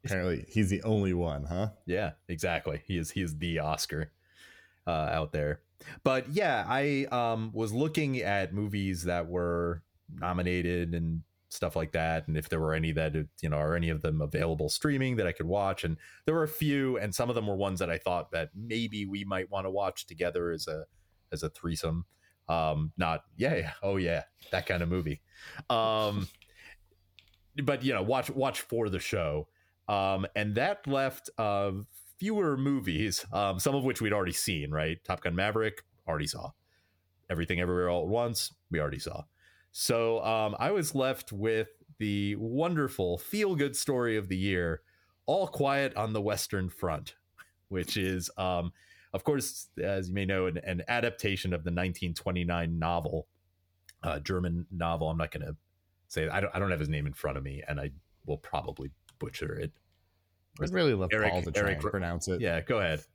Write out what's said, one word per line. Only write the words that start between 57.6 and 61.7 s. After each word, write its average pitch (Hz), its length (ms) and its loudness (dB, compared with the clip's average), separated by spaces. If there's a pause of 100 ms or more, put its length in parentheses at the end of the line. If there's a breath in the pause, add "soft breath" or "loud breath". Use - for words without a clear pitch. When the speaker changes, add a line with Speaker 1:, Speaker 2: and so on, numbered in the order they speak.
Speaker 2:
and 73 120 -4
I 71 100 -4 (380)
will 73 100 -2
probably - 540 -6 (260)
butcher - 380 -6
it. - 160 -6 (880)
Speaker 1:
I'd 175 100 0
really 165 220 4
love 95 180 2
Speaker 2:
Eric, 107 200 4
Speaker 1:
Paul 90 100 2
to 90 100 -2
try 101 120 2
Speaker 2:
Eric 98 140 2